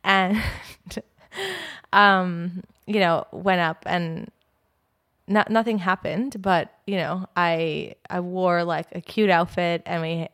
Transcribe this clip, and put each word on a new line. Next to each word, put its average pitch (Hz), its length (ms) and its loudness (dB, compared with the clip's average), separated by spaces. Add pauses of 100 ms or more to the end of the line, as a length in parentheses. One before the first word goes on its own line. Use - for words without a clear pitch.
and, 196 400 2 (540)
<laughs> - 960 -10
um, 180 680 4 (240)
you 208 140 0
know, 170 320 2
went 185 280 0
up 165 260 -2
and 170 440 -4 (960)
no-, 208 240 2
nothing 220 280 2
happened, 190 640 -2
but, 185 320 0 (140)
you 196 100 -2
know, 175 300 -4 (100)
I, 165 580 0 (140)
I 180 120 -4
wore, 180 440 0
like, 170 280 -4
a 180 80 -8
cute 208 300 0
outfit 170 560 2
and 165 160 -4
we 165 320 -4